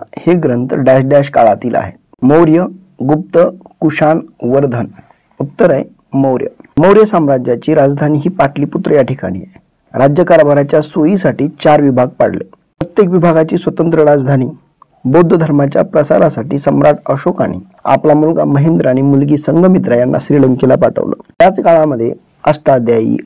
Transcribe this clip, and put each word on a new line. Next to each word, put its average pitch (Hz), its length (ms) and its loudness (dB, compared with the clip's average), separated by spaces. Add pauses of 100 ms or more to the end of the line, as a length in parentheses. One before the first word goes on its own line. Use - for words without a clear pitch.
(180)
हे 170 160 0
ग्रंथ 127 400 -2
डॅश 131 300 2
डॅश 139 260 0
काळातील 113 460 0
आहेत. - 500 -8
मौर्य, 160 400 4 (380)
गुप्त, 156 360 -2 (400)
कुशाण, 156 400 0 (240)
वर्धन. 120 420 -2 (560)
उत्तर 143 300 0
आहे 135 120 -2 (300)
मौर्य. 135 320 0 (320)
मौर्य 202 280 6
साम्राज्याची 139 680 -2
राजधानी 147 460 0
ही - 100 -4
पाटलीपुत्र 143 640 -4
या 147 100 4
ठिकाणी 95 380 -6
आहे. - 220 -20 (380)
राज्यकारभाराच्या 147 800 2
सोयीसाठी 151 680 -2
चार 151 340 0
विभाग 127 260 2
पाडले. 113 360 -4 (360)
प्रत्येक 190 300 0
विभागाची 170 480 0
स्वतंत्र 165 420 -2
राजधानी. 139 480 0 (580)
बौद्ध 165 320 2
धर्माच्या 147 460 -2
प्रसारासाठी 143 760 -2
सम्राट 139 360 0 (100)
अशोकाने 135 520 -4 (260)
आपला 135 300 0
मुलगा 156 300 0
महेंद्र 151 440 0
आणि 131 140 0
मुलगी 139 360 0
संगमित्रा 170 580 0
यांना 123 260 0
श्रीलंकेला 131 540 2
पाठवलं. - 380 -2 (260)
त्याच 190 200 2
काळामध्ये 156 540 0 (300)
अष्टाध्यायी, 117 840 0